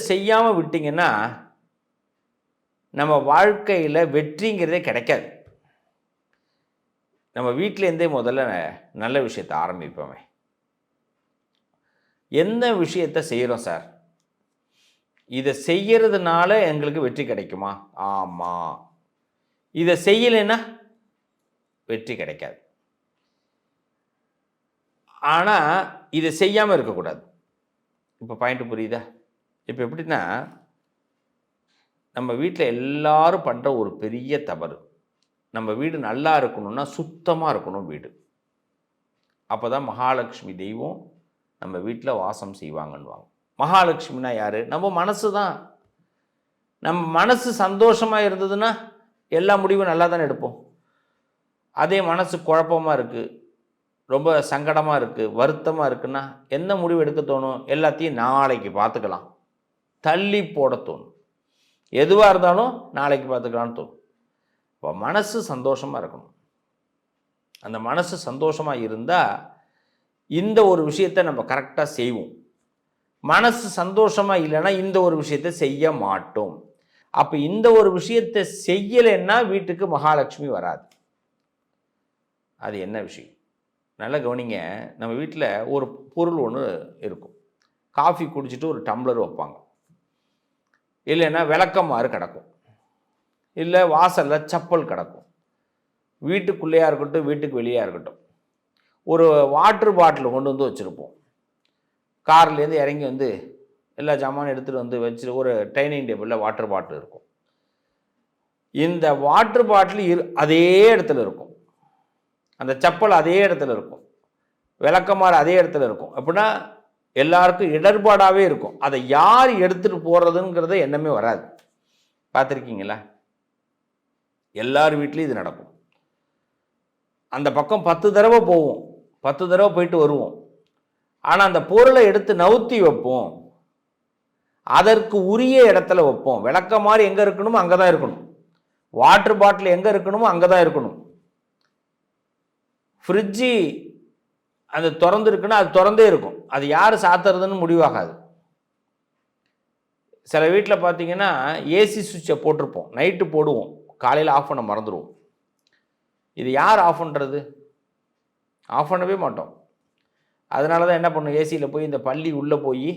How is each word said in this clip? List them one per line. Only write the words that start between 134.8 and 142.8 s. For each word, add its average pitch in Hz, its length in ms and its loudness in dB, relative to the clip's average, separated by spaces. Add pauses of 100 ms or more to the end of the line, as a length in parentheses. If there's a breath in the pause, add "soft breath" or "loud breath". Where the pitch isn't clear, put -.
உரிய 254 400 2
இடத்துல 185 400 6
வைப்போம். 123 380 0
விளக்கமாறு 202 600 4
எங்க 196 200 2
இருக்கணுமோ 202 380 0
அங்கதான் 180 300 4
இருக்கணும், 135 320 -2 (680)
வாட்டர் 208 480 6
பாட்டில் 196 340 6
எங்க 185 160 0
இருக்கணுமோ 196 380 0
அங்கதான் 180 360 4
இருக்கணும். 139 320 -2 (2000)